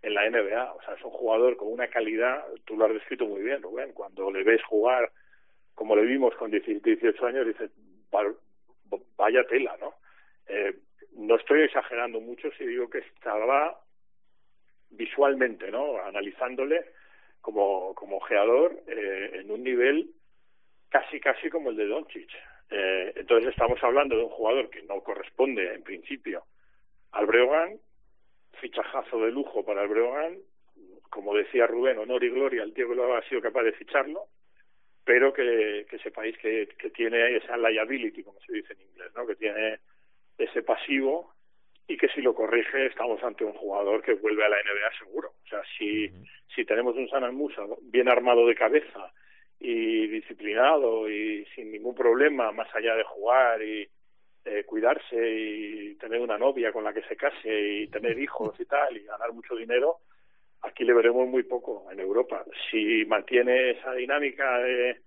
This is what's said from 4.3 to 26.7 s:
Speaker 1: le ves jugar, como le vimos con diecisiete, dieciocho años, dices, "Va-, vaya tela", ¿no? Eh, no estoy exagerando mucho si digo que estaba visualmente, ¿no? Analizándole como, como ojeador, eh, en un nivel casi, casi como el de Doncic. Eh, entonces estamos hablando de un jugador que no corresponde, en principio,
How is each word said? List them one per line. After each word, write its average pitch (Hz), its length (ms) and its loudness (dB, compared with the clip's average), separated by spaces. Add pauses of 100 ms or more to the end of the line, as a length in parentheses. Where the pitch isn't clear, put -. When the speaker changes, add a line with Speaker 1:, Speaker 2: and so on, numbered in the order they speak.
Speaker 1:
le 98 120 -2
ves 110 200 6
jugar, 117 480 2 (640)
como 110 200 2
le 104 100 6
vimos 127 300 2
con 110 160 -6
diecisiete, 107 400 0
dieciocho 110 340 2
años, 123 220 0
dices, 110 240 -6 (420)
"Va-, 104 200 2 (840)
vaya 113 280 4
tela", 131 360 0
¿no? - 140 -12 (520)
Eh, 101 260 -4 (440)
no 110 180 4
estoy 147 280 4
exagerando 120 580 -2
mucho 120 360 -10
si - 80 -10
digo 120 240 -4
que - 100 -6
estaba 123 760 -2 (1120)
visualmente, 127 800 0
¿no? 131 300 -4
Analizándole 127 840 -4 (560)
como, 98 540 0
como 98 220 -8
ojeador, 117 680 4
eh, 101 460 -6
en 95 180 -10
un 113 120 -8
nivel 131 480 2 (760)
casi, 139 300 0
casi 139 300 -2
como 151 220 -4
el 110 40 -6
de 107 120 -2
Doncic. - 420 -8 (420)
Eh, 95 440 -2
entonces 117 340 4
estamos 123 340 0
hablando 135 320 4
de 113 80 2
un 113 60 -4
jugador 113 400 0
que - 140 -18
no 95 180 -8
corresponde, 104 720 -2
en - 100 -14
principio, - 640 -12 (680)